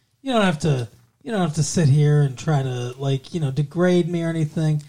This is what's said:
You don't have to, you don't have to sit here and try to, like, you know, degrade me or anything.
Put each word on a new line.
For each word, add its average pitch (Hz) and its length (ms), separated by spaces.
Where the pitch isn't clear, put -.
You 269 100
don't 226 100
have 180 180
to, 127 280
you 277 80
don't 220 100
have 160 140
to 156 80
sit 156 260
here 147 340
and 131 160
try 147 240
to, 123 360
like, 139 360
you 180 60
know, 143 100
degrade 170 580
me 170 140
or 165 60
anything. 156 600